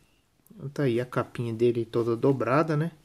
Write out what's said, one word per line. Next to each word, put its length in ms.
Então 140
tá 140
aí 180
a 60
capinha 480
dele 320
toda 280
dobrada, 640
né? 140